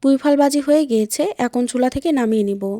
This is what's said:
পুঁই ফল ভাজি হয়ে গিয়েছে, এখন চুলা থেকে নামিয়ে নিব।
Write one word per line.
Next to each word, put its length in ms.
পুঁই 140
ফল 200
ভাজি 240
হয়ে 240
গিয়েছে, 380
এখন 280
চুলা 240
থেকে 220
নামিয়ে 320
নিব। 180